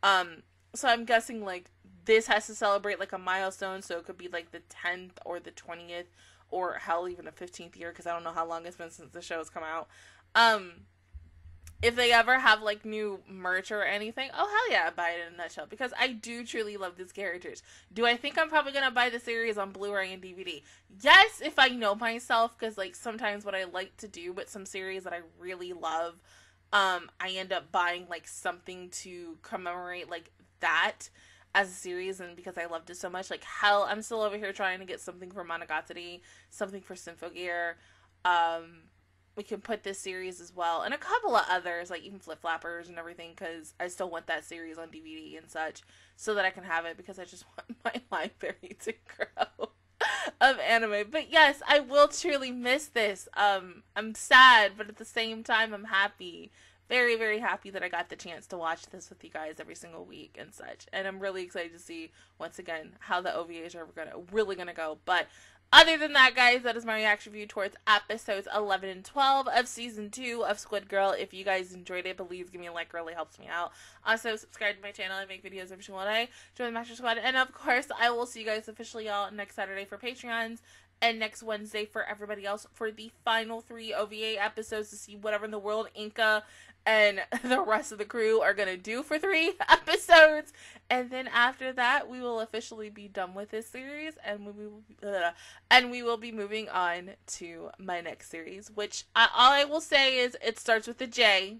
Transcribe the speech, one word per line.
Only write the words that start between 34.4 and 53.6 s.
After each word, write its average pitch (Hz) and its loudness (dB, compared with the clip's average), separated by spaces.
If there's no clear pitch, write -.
trying 190 -2
to 190 -14
get 185 -12
something 180 -14
for 190 -10
Monogatari, 170 -8
something 196 -8
for 190 -16
Symphogear, 175 -6
um, 165 0
we 208 -10
can 202 -8
put 220 -6
this 196 -8
series 185 -10
as 175 -20
well, 170 -2
and 247 -4
a 294 -6
couple 403 0
of 196 6
others, 175 -2
like, 170 -10
even 196 -18
Flip 160 -14
Flappers 170 -6
and 170 -14
everything, 170 -16
'cause 165 -14
I 180 -6
still 180 -6
want 170 -10
that 160 -4
series 165 -14
on 165 -14
D 156 -18
V 156 -18
D 156 -16
and 160 -20
such, 160 -6
so - -4
that 202 2
I 190 2
can 190 -16
have 165 -2
it, 165 -8
because 190 -16
I 180 -14
just - -20
<laughs> - -16
want - -16
my 240 -4
library - -6
to 220 -6
grow - -6
<laughs> - -2
of 254 6
anime. 208 0
But 285 -6
yes, 294 8
I 294 6
will 285 6
truly 262 -2
miss 247 0
this. 208 -2
Um, 190 0